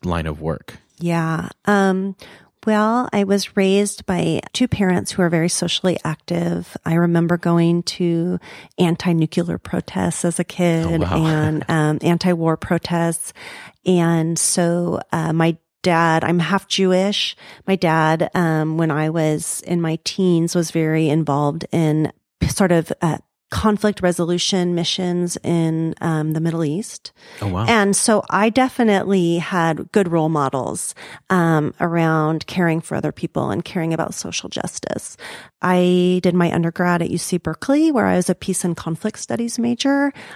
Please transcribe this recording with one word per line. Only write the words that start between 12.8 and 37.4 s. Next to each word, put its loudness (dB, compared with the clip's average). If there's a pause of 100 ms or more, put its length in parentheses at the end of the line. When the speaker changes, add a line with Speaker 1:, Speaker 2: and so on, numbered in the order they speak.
Speaker 2:
And 2
so, 0 (100)
uh, -2
my 2 (260)
dad, 4
I'm 2
half 0
Jewish. 0 (320)
My 2
dad, 2
um, 0
when 2
I 0
was -2
in 0
my -2
teens, 2
was 0
very 2
involved 0
in 2 (340)
sort 2
of, 2
uh, 0 (320)
conflict 0
resolution 0
missions -2
in, 0
um, 0
the -2
Middle -2
East. -6 (320)
Speaker 1:
Oh, -2
wow. -2
Speaker 2:
And 4
so 2
I 2
definitely 2
had -2
good 2
role 2
models, -2 (360)
um, 2
around 0
caring 0
for -8
other -4
people -4
and -4
caring -4
about -4
social -10
justice. -10 (440)
I 2
did 2
my 2
undergrad 0
at -4
U -2
C -4
Berkeley, 0